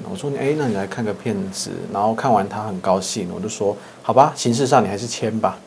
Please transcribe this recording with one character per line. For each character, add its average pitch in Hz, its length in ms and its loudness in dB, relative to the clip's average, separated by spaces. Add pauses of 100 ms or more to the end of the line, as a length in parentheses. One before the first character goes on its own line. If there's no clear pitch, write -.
(120)
我 - 40 -8
说 143 220 -6
，“哎， 139 200 0
那 139 100 0
你 107 80 0
来 98 100 -2
看 113 180 -6
个 104 100 -2
片 107 200 -4 (160)
子。” - 220 -8 (220)
然 101 100 0
后 113 100 2
看 131 160 0
完 101 200 4
他 107 140 -6
很 104 180 -6
高 95 180 2
兴， 95 340 -4
我 87 60 -8
就 101 80 -4
说 101 280 -2 (280)
，“好 - 80 0
吧， 139 240 8
形 120 180 2
式 127 140 2
上 113 160 6
你 98 60 0
还 101 80 -4
是 117 100 -6
签 113 320 -4
吧， 101 280 0